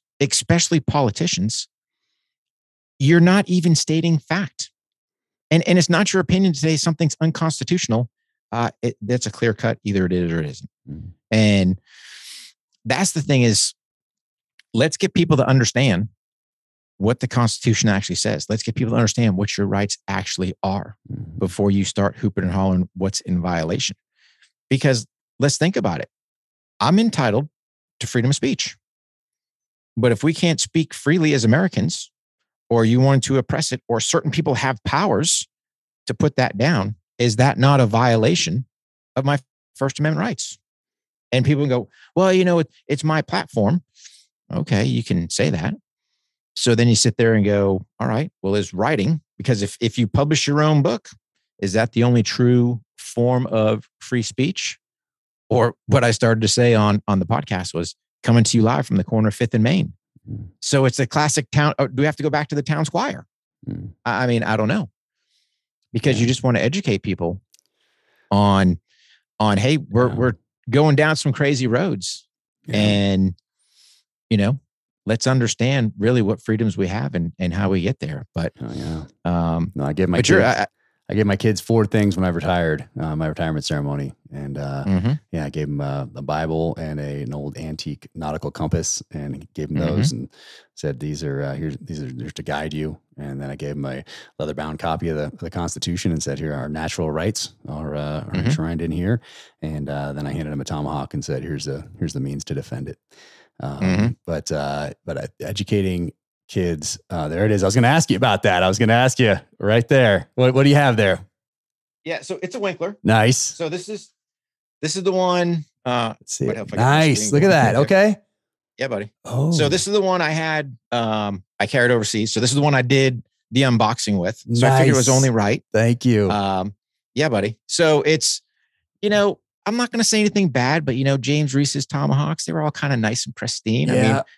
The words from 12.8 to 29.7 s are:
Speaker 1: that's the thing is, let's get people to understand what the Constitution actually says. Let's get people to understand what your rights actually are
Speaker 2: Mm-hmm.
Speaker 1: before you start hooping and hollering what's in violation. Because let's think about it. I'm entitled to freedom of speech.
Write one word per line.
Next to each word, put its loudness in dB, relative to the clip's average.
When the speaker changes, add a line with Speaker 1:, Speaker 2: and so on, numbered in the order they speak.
Speaker 1:
that's 0
the -2
thing 2
is, 2
let's 0
get -6
people 4
to 2
understand 2
what 0
the -2
Constitution 0
actually 0
says. -4
Let's -4
get -6
people -2
to 0
understand 2
what -4
your 0
rights -2
actually -6
are -4
Speaker 2:
Mm-hmm. -12
Speaker 1:
before 0
you 2
start -2
hooping -4
and -2
hollering 0
what's -4
in -2
violation. -4
Because 2
let's 2
think 0
about -2
it. -10
I'm 4
entitled 0
to -6
freedom 0
of 0
speech. -4